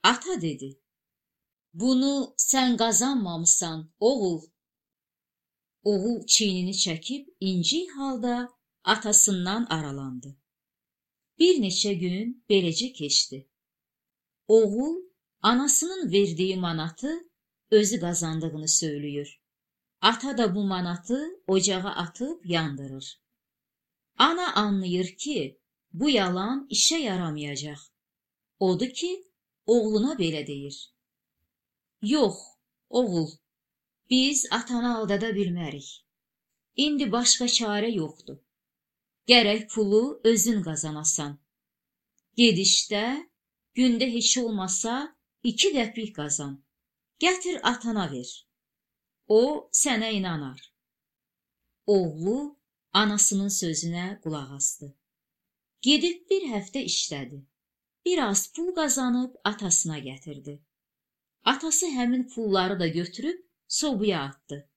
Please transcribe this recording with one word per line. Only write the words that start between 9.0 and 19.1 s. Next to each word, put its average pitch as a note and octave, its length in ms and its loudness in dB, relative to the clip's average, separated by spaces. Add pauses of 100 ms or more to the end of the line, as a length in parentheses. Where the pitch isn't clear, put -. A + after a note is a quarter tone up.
aralandı. C#3 540 -8 (1080)
Bir F4 160 6 (100)
neçə G3 280 0
gün F#3 580 -4
beləcə G3 420 2
keçdi. C#3 560 -2 (1000)
Oğul A3+ 480 6 (460)
anasının C#4 680 2
verdiyi F#3 440 2
manatı F3+ 720 -4 (400)
özü G#3 300 6
qazandığını D#3+ 680 -4
söylüyor. D3 720 -2 (600)